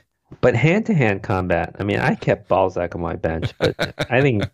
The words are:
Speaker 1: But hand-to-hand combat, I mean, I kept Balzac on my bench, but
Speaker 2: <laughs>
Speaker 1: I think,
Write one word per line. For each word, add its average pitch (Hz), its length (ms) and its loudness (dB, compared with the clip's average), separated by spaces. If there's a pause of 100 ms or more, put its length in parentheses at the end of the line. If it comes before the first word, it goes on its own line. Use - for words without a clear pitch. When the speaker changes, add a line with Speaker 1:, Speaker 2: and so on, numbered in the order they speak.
(420)
Speaker 1:
But 123 140 4
hand-to-hand 147 680 2
combat, 90 560 -2
I - 40 -4
mean, 101 160 0
I 180 160 0
kept - 340 -2
Balzac 92 460 0
on 87 60 -6
my 85 140 -4
bench, 82 440 -4
but - 180 -2
Speaker 2:
<laughs> - 340 -6
Speaker 1:
I 123 100 4
think, 120 220 2 (100)